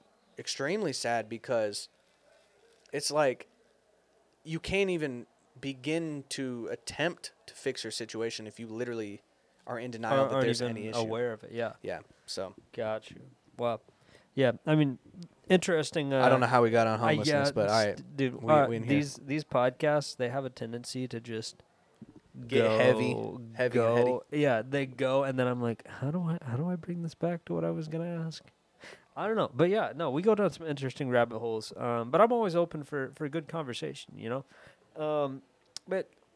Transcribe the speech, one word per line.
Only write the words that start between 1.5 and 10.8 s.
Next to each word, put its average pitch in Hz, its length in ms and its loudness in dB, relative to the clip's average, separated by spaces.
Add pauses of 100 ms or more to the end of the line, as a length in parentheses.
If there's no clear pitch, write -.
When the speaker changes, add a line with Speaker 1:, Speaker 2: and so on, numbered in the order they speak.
Speaker 1:
it's 147 200 -4
like 143 360 2 (1000)
you 160 160 -6
can't 196 280 0
even 151 380 -4 (340)
begin 143 680 -4
to 123 400 -6
attempt - 600 -6 (120)
to - 100 -20
fix - 300 -6
your 110 60 -8
situation 113 560 -6
if 107 120 -14
you 117 80 -12
literally 113 540 -6 (460)
are 123 120 -6
in 123 120 -8
denial 117 300 0
Speaker 2:
Aren't, 135 100 2
Speaker 1:
that 127 60 -2
Speaker 2:
aren't 131 100 2
Speaker 1:
there's 117 160 0
Speaker 2:
even 117 160 -4
Speaker 1:
any 107 100 -8